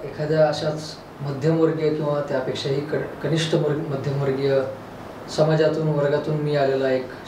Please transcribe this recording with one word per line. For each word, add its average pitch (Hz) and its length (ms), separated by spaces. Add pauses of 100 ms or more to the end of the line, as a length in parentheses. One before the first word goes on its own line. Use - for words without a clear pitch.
एखाद्या 151 440
अशाच 156 480 (260)
मध्यमवर्गीय 151 720
किंवा 147 340
त्यापेक्षाही 139 520
क-, - 420
कनिष्ठ 156 320
वर्ग-, 151 360
मध्यमवर्गीय 135 680 (800)
समाजातून, 156 500
वर्गातून 147 480
मी 147 200
आलेला 135 360
एक 131 140 (220)